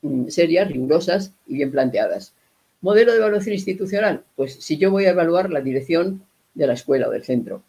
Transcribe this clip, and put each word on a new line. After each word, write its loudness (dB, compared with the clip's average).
mm, -4
serias, 2
rigurosas 0
y -8
bien -2
planteadas. -2
Modelo 4
de 4
evaluación 0
institucional, -2
pues -4
si -6
yo 4
voy 2
a 6
evaluar 2
la -2
dirección -2
de 0
la 2
escuela 0
o -2
del -6
centro -4